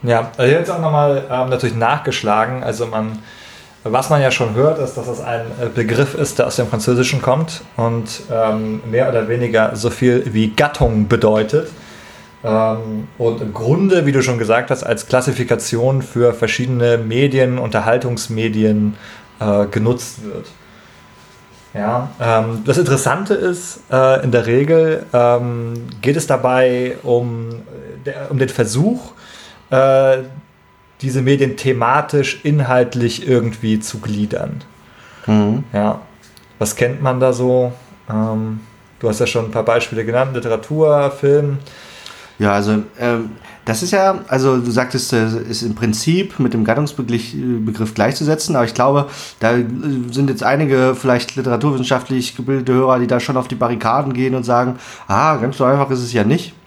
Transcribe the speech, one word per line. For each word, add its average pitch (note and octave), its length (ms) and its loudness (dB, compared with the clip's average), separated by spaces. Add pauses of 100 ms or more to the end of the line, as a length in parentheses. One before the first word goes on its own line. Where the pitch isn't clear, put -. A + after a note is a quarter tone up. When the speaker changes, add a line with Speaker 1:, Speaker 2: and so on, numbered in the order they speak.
Speaker 1:
Ja, A#2 360 0
also B2+ 60 2
ich C3 80 6
hab E3 80 4
jetzt F3+ 100 -4
auch E3 100 -4
nochmal, D3 500 2
ähm, B2+ 200 -2
natürlich A#2+ 260 -2
nachgeschlagen. A#2 840 0
Also A#2 240 -4
man, A2 320 -6 (640)
was B2 240 0
man D3 140 4
ja C3 80 4
schon A2+ 240 -2
hört, D3+ 240 2
ist, C3 160 -4
dass A#2 120 -8
das A#2+ 160 -8
ein, A#2 200 -4 (180)
äh, A#2+ 140 -4
Begriff A#2 400 0
ist, - 240 -4
der - 80 2
aus - 100 -4
dem A#2 120 0
Französischen B2 540 0
kommt D3+ 380 -2 (160)
und, A#2 540 -2
ähm, A2 500 0 (100)
mehr B2 200 2
oder A2+ 180 0
weniger A2+ 480 2
so A2 140 -2
viel B2 420 2
wie A2 160 2
Gattung A2+ 600 2
bedeutet. A2 640 2 (720)
Ähm, A2 680 -2 (100)
und A2+ 240 -2
im G#2 100 -6
Grunde, E3+ 540 2
wie C#3+ 60 2
du C3+ 100 2
schon B2 160 0
gesagt A2+ 320 0
hast, B2+ 140 -2
als A2 220 -4
Klassifikation B2 960 0
für A#2+ 320 2
verschiedene A#2+ 640 0
Medien, B2+ 640 2
Unterhaltungsmedien, A2 1400 0 (420)
äh, G#2 280 2
genutzt A2+ 580 -2
wird. - 220 -12 (1300)
Ja, A#2 340 -4 (100)
ähm, A2+ 460 0
das C#3 140 2
Interessante D#3 560 0
ist, - 460 -4 (120)
äh, C3 320 4
in B2 60 0
der A#2 160 2
Regel, D#3+ 680 4
ähm, A#2+ 640 2 (260)
geht C#3+ 160 2
es - 100 -4
dabei B2+ 760 2
um, A#2+ 480 -2
äh, - 560 -16
der, - 240 -10
um C#3 80 0
den C3 100 2
Versuch, C3 640 -2 (560)
äh, C3+ 500 4 (840)
diese C3 220 -2
Medien C3+ 340 2
thematisch, C3 840 0
inhaltlich B2+ 840 0
irgendwie A2+ 500 0
zu G#2+ 220 -8
gliedern. G#2 640 -4 (640)
Speaker 2:
Mhm. G#2+ 360 2 (100)
Speaker 1:
Ja. G#2+ 280 -2 (580)
Was G#2 160 -4
kennt C3 280 0
man B2+ 180 0
da C3 120 4
so? B2 400 2 (380)
Ähm, A2 500 -2 (380)
du A#2 100 -2
hast G#2+ 120 -2
ja A#2+ 60 2
schon A2+ 180 -2
ein G#2+ 80 -8
paar A2+ 120 -2
Beispiele A2+ 400 0
genannt, B2+ 300 0
Literatur, C#3 800 2
Film. C#3+ 460 2 (840)
Speaker 2:
Ja, G#2 140 2
also, G#2 280 2 (160)
ähm, A#2 320 -2 (360)
das A2+ 180 -2
ist F3 80 -2
ja, F#3+ 340 2
also C3 300 2
du A#2+ 160 0
sagtest, B2+ 400 -2
äh, A2+ 140 2 (220)
ist A2+ 140 -6
im G#2+ 140 -2
Prinzip D#3 640 0
mit B2 120 2
dem A2+ 120 0
Gattungsbegriff, A#2+ 720 -2
äh, - 20 -8 (240)
Begriff G#2+ 340 -4
gleichzusetzen, D3 600 0
aber A#2+ 80 4
ich A2+ 100 -4
glaube, C#3 320 2 (320)
da, A2+ 180 2
äh, A#2+ 80 2 (460)
sind C3+ 200 0
jetzt B2 120 -4
einige C3 540 2
vielleicht B2 400 0
literaturwissenschaftlich B2+ 1000 -2
gebildete B2+ 380 -2
Hörer, C3 260 4
die A#2+ 80 0
da A#2+ 140 0
schon C3 160 -4
auf B2+ 100 -2
die - 80 -8
Barrikaden A#2+ 600 -2
gehen B2+ 200 0
und B2+ 80 -2
sagen, B2 340 0 (300)
"Ah, C#3+ 300 2
ganz B2+ 220 -4
so C3+ 60 2
einfach C3+ 260 2
ist B2+ 100 0
es A#2+ 120 -6
ja A2+ 120 2
nicht." - 300 0 (120)